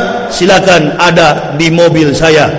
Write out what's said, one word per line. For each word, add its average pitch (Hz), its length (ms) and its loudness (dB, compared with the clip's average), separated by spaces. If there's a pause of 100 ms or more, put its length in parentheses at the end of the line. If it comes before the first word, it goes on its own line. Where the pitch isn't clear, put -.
(340)
silakan 180 640 0
ada 165 560 0
di 160 160 -2
mobil 160 400 2
saya 151 480 0